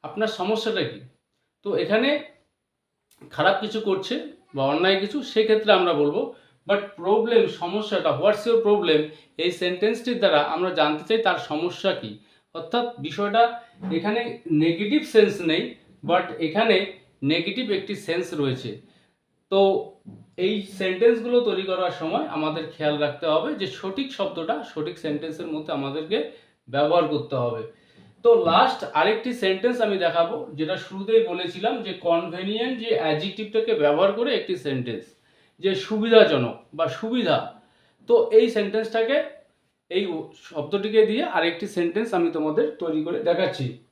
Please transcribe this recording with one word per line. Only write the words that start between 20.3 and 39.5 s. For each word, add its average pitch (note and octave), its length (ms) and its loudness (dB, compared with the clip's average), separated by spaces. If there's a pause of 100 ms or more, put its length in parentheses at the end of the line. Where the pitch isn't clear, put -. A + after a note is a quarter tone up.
এই G3+ 260 -2
সেন্টেন্সগুলো A3+ 760 2
তৈরি F#3+ 220 0
করার F#3 280 -2
সময় F3+ 360 -4
আমাদের D#3 440 -4
খেয়াল D3 280 -2
রাখতে D3 280 -2
হবে E3 280 0
যে F#3+ 120 -6
সঠিক C4+ 460 -6
শব্দটা G3 520 -4
সঠিক D#3+ 340 -8
সেন্টেন্সের D#3 480 -6
মধ্যে D#3 260 -6
আমাদেরকে E3 600 -4 (360)
ব্যবহার D3+ 400 2
করতে C#3+ 280 -4
হবে। A#2 360 -4 (500)
তো A#3 220 6
লাস্ট - 400 4
আরেকটি G#3+ 480 0
সেন্টেন্স G#3 480 0
আমি G3+ 180 0
দেখাবো, E3 560 0
যেটা D3+ 220 -2
শুরুতেই G#3+ 500 2
বলেছিলাম F#3 560 -4
যে G3 120 -8
কনভেনিয়েন্ট F#3+ 840 -2
যে A3+ 140 -2
অ্যাডজেক্টিভটাকে G3+ 800 -2
ব্যবহার D#3 380 4
করে A#3+ 220 -2
একটি F#3+ 220 -4
সেন্টেন্স, B2+ 480 -6 (540)
যে F#3+ 160 0
সুবিধাজনক G#3 880 4 (100)
বা D#3+ 140 0
সুবিধা। A3 720 -2 (460)
তো A3+ 240 4
এই A3+ 200 6
সেন্টেন্সটাকে, A3+ 720 0 (680)